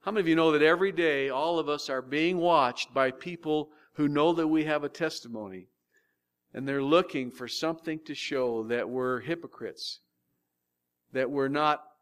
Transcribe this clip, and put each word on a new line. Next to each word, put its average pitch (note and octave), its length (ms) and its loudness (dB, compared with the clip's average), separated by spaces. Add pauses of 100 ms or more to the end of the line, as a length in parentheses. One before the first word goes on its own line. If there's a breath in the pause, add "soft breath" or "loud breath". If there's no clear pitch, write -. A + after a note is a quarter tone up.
How - 40 -4
many A3 100 2
of E3 80 2
you D#3+ 60 6
know D#3+ 180 4
that D3 80 4
every F3 320 4
day D3 360 0
all D#3+ 300 0
of D3 80 -2
us D3 220 -4
are C3 120 -2
being D#3 360 0
watched D#3+ 560 2
by C3 180 2
people D3+ 600 -4 (240 soft breath)
who D3 120 0
know D3 240 4
that D#3+ 160 2
we D#3 160 2
have D3+ 220 0
a C#3+ 40 -4
testimony, G#2+ 800 -8 (880)
and C3+ 120 -8
they're C#3 160 -2
looking D3 480 2
for A#2+ 200 -12
something D#3+ 560 -6
to D3 100 -10
show A#2+ 520 -2
that A#2 200 -2
we're B2+ 320 -2
hypocrites, C3+ 800 -10 (1120)
that C3 180 -2
we're C#3 200 -2
not D3 340 0 (180)